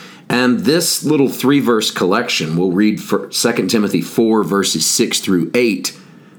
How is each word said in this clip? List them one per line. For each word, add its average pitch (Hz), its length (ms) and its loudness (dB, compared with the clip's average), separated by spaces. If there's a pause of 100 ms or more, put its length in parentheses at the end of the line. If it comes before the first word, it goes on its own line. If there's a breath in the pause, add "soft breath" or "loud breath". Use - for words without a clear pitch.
(280 loud breath)
And 123 300 2
this 123 460 0
little 139 240 2
three-verse 123 640 0
collection, 92 640 -2
we'll 90 160 0
read 104 280 2
for - 300 -4
Second 113 400 -2
Timothy 101 300 0
four, 110 420 0
verses 92 420 -2
six - 360 0
through 85 340 -2
eight, 117 420 -2 (420 loud breath)